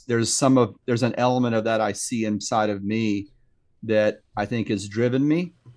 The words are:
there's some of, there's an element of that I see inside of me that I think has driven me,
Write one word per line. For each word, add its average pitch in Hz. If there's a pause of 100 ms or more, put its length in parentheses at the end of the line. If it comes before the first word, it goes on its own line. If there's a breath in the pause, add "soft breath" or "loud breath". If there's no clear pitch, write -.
there's 117
some 131
of, 113 (120)
there's 123
an 113
element 123
of 107
that 113
I 104
see 110
inside 107
of 101
me 104 (560)
that 107 (180)
I 107
think 113
has 101
driven 123
me, 170 (240)